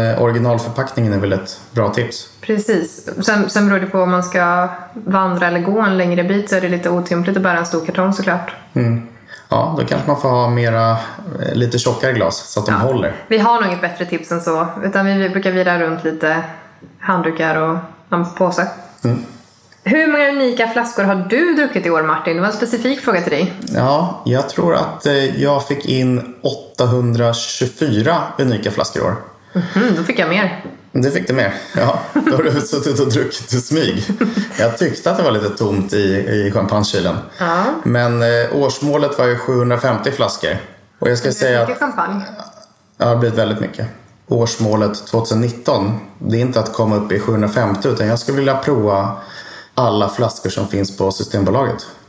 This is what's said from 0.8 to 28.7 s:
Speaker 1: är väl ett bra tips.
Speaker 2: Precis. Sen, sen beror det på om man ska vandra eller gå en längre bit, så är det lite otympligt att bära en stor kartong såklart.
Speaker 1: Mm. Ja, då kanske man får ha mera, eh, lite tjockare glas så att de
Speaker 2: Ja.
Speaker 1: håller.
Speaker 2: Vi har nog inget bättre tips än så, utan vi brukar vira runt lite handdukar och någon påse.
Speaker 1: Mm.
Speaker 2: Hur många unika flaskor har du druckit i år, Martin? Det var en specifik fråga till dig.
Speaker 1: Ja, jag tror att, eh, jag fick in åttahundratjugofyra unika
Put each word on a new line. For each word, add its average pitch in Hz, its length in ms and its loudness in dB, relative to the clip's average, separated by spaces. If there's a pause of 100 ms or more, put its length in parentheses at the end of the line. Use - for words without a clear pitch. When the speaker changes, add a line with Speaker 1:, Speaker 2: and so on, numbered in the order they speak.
Speaker 1:
är 101 40 2
väl 98 160 0
ett - 260 -4 (120)
bra 107 180 2
tips. 117 400 -4 (120)
Speaker 2:
Precis. 208 680 -2 (160)
Sen, 208 240 2
sen 202 200 2
beror 196 100 4
det 185 80 0
på 190 140 0
om 180 100 2
man 180 120 2
ska 175 460 2 (240)
vandra 185 540 0
eller 175 120 2
gå 190 220 0
en 196 160 2
längre 175 260 2
bit, 202 260 0
så 196 60 2
är 185 60 2
det 180 80 0
lite 175 200 0
otympligt 175 480 0
att 190 60 2
bära 180 140 2
en 170 80 -2
stor 165 200 -2
kartong 185 280 0
såklart. 180 420 -2 (180)
Speaker 1:
Mm. 117 340 0 (420)
Ja, 147 300 0
då 120 60 0
kanske 135 220 -2
man 147 140 0
får 135 80 2
ha 123 200 2
mera, 113 420 2
eh, - 600 -4
lite 120 260 2
tjockare 127 340 0
glas 90 240 0 (140)
så - 80 -4
att 104 60 -2
de 107 60 0
Speaker 2:
Ja. - 60 2
Speaker 1:
håller. 110 380 0 (120)
Speaker 2:
Vi 220 100 4
har 226 240 4
nog 208 80 2
inget 175 120 -4
bättre 175 240 -4
tips 170 260 -6
än 170 100 -2
så, 165 260 0 (160)
utan 196 220 0
vi 196 240 2
brukar 190 220 0
vira 180 280 2
runt 160 240 -2
lite 160 400 0 (560)
handdukar 165 560 0
och 160 220 0 (320)
någon 175 260 -2
påse. 180 320 0 (360)
Speaker 1:
Mm. - 220 0 (580)
Speaker 2:
Hur 311 280 4
många 294 180 2
unika 247 380 2
flaskor 226 360 -2
har 196 120 2
du 247 380 2
druckit 262 320 0
i 170 40 0
år, 160 140 2
Martin? 156 320 0
Det 175 60 -2
var 196 60 2
en 214 60 -2
specifik 240 480 -2
fråga 190 200 0
till - 100 -2
dig. 170 220 0 (220)
Speaker 1:
Ja, 147 500 2
jag 127 240 2
tror 170 260 0
att, 156 300 -2
eh, 139 380 2
jag 143 240 2
fick - 180 -4
in 127 580 0
åttahundratjugofyra 120 1700 0 (200)
unika 113 340 0